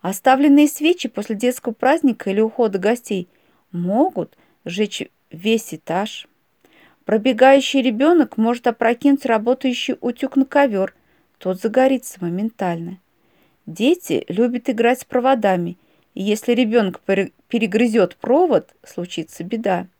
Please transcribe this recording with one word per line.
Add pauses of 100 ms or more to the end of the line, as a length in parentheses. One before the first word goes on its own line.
Оставленные
свечи
после
детского
праздника
или
ухода
гостей (440)
могут (280)
сжечь (220)
весь
этаж. (760)
Пробегающий
ребенок
может
опрокинуть
работающий
утюг
на
ковер, (440)
тот
загорится
моментально. (680)
Дети
любят
играть
с
проводами, (360)
и
если
ребенок
пере-, (160)
перегрызет
провод, (100)
случится
беда. (140)